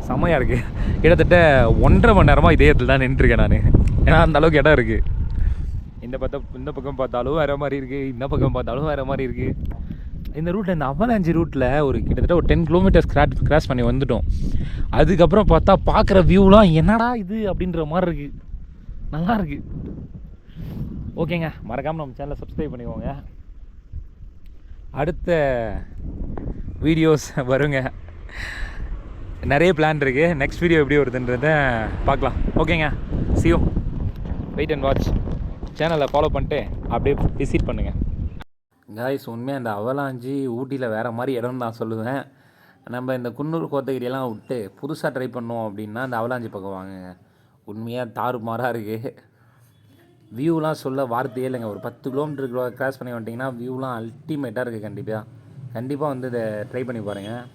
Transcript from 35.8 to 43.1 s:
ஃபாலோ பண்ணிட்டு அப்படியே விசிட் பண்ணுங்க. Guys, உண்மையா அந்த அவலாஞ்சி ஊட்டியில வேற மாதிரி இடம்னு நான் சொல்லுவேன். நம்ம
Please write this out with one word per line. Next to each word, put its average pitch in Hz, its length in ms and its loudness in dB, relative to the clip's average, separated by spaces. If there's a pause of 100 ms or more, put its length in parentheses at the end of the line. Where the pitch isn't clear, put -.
ஃபாலோ 151 220 2
பண்ணிட்டு 139 240 -2 (340)
அப்படியே 139 220 0 (240)
விசிட் - 300 0
பண்ணுங்க. - 240 -4 (1080)
Guys, 135 240 -4 (100)
உண்மையா 117 280 -8
அந்த 113 180 -4
அவலாஞ்சி 131 560 -6 (220)
ஊட்டியில 127 280 -6 (120)
வேற 117 100 -4 (100)
மாதிரி 131 220 -4
இடம்னு 123 260 -6
நான் 113 140 -8
சொல்லுவேன். 113 420 -6 (760)
நம்ம 127 240 -6